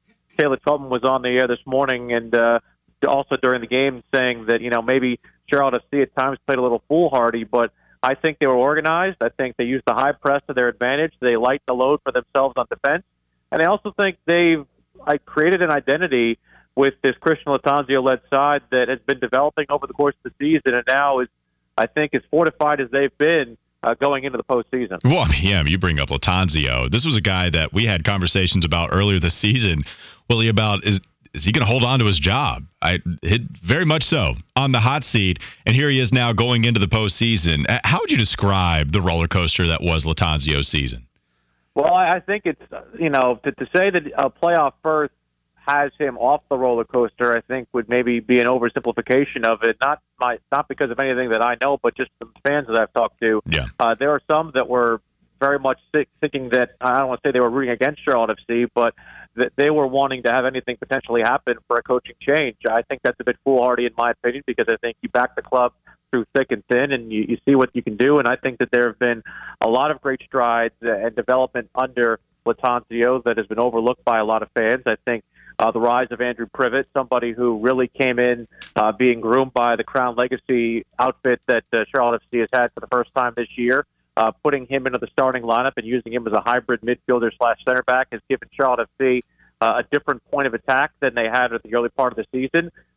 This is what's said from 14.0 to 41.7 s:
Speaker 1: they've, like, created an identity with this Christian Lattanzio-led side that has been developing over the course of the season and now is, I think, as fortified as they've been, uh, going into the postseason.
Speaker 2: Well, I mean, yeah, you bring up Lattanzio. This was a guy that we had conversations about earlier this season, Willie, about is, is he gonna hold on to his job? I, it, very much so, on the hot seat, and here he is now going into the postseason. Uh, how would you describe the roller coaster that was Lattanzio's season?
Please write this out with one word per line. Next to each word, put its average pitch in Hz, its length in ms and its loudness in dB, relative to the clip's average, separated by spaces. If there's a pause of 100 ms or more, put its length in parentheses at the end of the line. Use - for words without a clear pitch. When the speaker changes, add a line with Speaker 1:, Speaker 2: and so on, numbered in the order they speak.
Speaker 1:
they've, 165 380 2 (420)
like, 151 180 0
created 170 380 0
an 170 80 2
identity 135 680 0 (380)
with 139 260 4
this 131 160 0
Christian 156 320 -2
Lattanzio-led 135 720 0 (120)
side 143 380 2
that 123 180 2
has 127 120 -4
been - 180 -2
developing 139 520 0
over 139 160 -2
the 135 80 -18
course 143 200 0 (100)
of 123 80 -12
the - 120 -8
season 143 320 2
and 120 100 -2
now 139 340 2
is, 123 80 -4 (480)
I 113 100 2
think, 151 280 -2
as 127 160 -4
fortified 151 500 2
as 123 100 -6
they've 139 260 0
been, 147 400 0 (260)
uh, 117 120 0
going 139 300 0
into 127 140 -6
the - 60 -8
postseason. 120 600 -4
Speaker 2:
Well, 160 160 2
I 92 80 0
mean, 73 140 0
yeah, 95 220 2
you 78 140 0
bring 87 200 0
up 71 120 -2
Lattanzio. 73 800 0
This 117 140 0
was 151 120 0
a 104 40 0
guy 92 300 0
that 80 220 -2
we 107 140 0
had 95 180 -2
conversations 92 600 0
about 85 280 -2
earlier 98 260 2
this 85 160 2
season, 107 480 0 (460)
Willie, 113 200 2
about 107 360 0
is, 101 160 2 (320)
is - 120 -6
he 104 80 2
gonna 143 120 0
hold 123 200 2
on 127 160 2
to 117 40 4
his 98 140 2
job? 90 460 -2 (180)
I, 87 180 0 (220)
it, 110 200 0
very 131 420 -2
much 156 180 2
so, 95 320 0 (220)
on 135 160 0
the 120 80 2
hot 135 240 0
seat, 95 340 0 (260)
and 113 100 -4
here 143 140 2
he 135 120 2
is 120 120 0
now 123 200 2
going 117 320 0
into 117 160 2
the 98 60 2
postseason. 101 840 0
Uh, 120 160 0
how - 160 0
would 415 100 -4
you 294 80 2
describe 90 760 0
the 98 80 0
roller 85 280 0
coaster 85 400 0
that 82 120 0
was 82 240 0
Lattanzio's 76 640 0
season? 64 380 -4 (680)